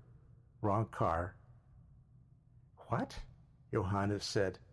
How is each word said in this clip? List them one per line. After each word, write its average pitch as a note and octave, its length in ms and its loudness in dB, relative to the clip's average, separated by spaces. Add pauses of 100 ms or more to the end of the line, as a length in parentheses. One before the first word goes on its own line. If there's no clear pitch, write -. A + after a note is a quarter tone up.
(600)
"Wrong G#2 240 4
car." F2+ 480 0 (1500)
"What?" - 340 -2 (520)
Johannes G2+ 520 0
said. F#2+ 340 0 (140)